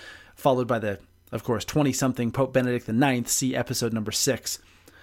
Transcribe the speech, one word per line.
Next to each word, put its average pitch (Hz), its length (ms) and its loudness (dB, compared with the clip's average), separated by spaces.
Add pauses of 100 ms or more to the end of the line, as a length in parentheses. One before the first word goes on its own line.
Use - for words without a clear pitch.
(340)
followed 127 360 2
by 117 100 2
the, 104 200 -2 (340)
of 117 100 -6
course, 113 220 -2
twenty-something 127 680 0
Pope 131 220 0
Benedict 123 320 0
the 110 80 -4
ninth, 123 340 2
see 131 260 0
episode 120 380 -2
number 107 220 -4
six, - 460 -2 (440)